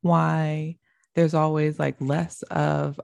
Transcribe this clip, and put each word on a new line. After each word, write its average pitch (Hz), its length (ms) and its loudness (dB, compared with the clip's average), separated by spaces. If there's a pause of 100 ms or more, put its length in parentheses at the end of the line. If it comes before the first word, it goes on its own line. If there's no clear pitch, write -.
why 160 760 0 (380)
there's 165 200 2
always, 156 440 2
like, 143 220 -2
less 147 440 -2
of 147 600 -2